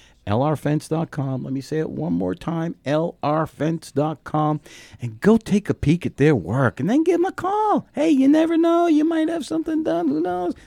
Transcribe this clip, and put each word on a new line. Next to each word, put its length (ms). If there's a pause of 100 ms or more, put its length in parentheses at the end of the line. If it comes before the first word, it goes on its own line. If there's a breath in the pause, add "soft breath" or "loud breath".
(260 soft breath)
L 160
R 140
fence 320
dot 220
com. 340
Let 80
me 80
say 200
it 100
one 240
more 200
time, 420 (100)
L 360
R 240
fence 460
dot 320
com, 360 (400 loud breath)
and 200
go 160
take 320
a 60
peek 320
at 100
their 180
work 460
and 80
then 160
give 160
'em 60
a 60
call. 600
Hey, 140
you 180
never 300
know. 300
You 180
might 240
have 160
something 400
done. 240
Who 140
knows? 320 (120)